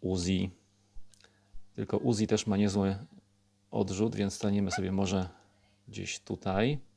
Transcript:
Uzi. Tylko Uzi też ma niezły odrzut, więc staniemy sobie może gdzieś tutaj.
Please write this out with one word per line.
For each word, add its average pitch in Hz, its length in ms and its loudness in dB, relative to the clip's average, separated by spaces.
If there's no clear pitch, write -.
Uzi. 92 500 0
Tylko 104 240 -2
Uzi 110 300 2
też 110 200 2
ma 101 100 2
niezły 98 400 4
odrzut, 98 440 0
więc 101 180 0
staniemy 101 380 0
sobie 92 200 -2
może 95 380 0
gdzieś 101 320 -10
tutaj. 104 600 0